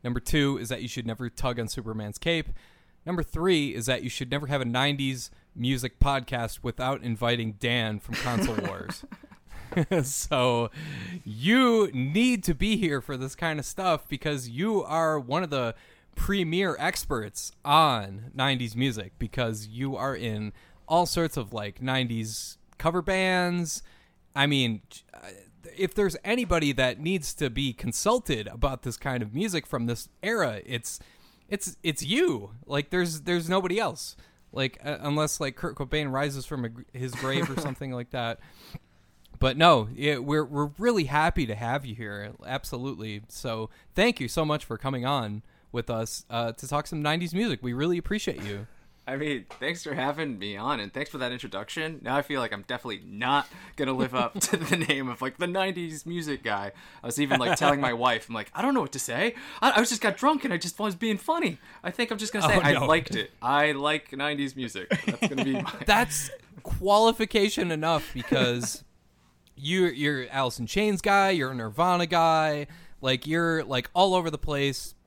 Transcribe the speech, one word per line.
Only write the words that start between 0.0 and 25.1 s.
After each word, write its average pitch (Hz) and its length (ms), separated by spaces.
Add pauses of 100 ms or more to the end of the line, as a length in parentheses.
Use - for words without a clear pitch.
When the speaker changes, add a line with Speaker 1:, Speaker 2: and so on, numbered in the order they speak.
Speaker 1:
Number 120 160
two 139 380
is 117 120
that 120 120
you 120 80
should 117 180
never 113 220
tug 123 300
on 113 100
Superman's 110 480
cape. 165 320 (560)
Number 170 180
three 160 500
is 117 120
that 127 180
you 123 60
should 123 200
never 143 180
have 139 140
a 123 40
nineties 135 680 (240)
music 127 440
podcast 127 640
without 131 380
inviting 117 520
Dan 113 480
from - 140
Console 127 420
Speaker 2:
<laughs> 180 100
Speaker 1:
Wars. - 420
<laughs> - 60 (880)
So 123 680 (540)
you 214 680
need 185 500
to 170 100
be 202 220
here 156 240
for 139 160
this 131 200
kind 160 220
of 139 80
stuff 180 440
because 139 400
you 185 340
are 156 340
one 139 260
of 165 60
the 123 260 (380)
premier 180 640
experts 127 760 (100)
on 123 680
nineties 127 420
music 113 420
because 110 500
you 131 280
are 131 180
in 107 380 (380)
all 170 160
sorts 165 320
of, 113 160
like, 104 280
nineties 117 760 (220)
cover 170 220
bands. 180 800 (540)
I 139 100
mean, 127 360 (320)